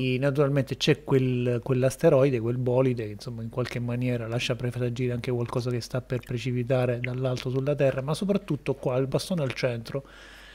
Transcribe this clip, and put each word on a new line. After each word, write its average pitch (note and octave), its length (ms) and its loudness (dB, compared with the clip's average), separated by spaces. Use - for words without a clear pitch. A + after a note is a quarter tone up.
naturalmente C#3 560 2
c'è - 260 2
quel, B2 580 2
quell'asteroide, C3 760 4
quel A#2 180 0
bolide, B2 500 2
che G#2 80 -8
insomma A2+ 280 -10
in A2+ 80 -6
qualche B2 300 -4
maniera A#2+ 480 -2
lascia B2 260 0
presagire A#2+ 580 -2
anche A#2+ 200 -4
qualcosa A#2+ 380 -2
che A#2+ 100 -2
sta - 200 -6
per A#2+ 200 -4
precipitare B2 800 0
dall'alto B2+ 500 -4
sulla C3+ 240 0
Terra, C3+ 260 2
ma D3 140 -2
soprattutto F#3 600 -2
qua, B2+ 220 -2
il C3+ 120 2
bastone D3+ 340 -2
al C3 120 -2
centro, B2 500 -4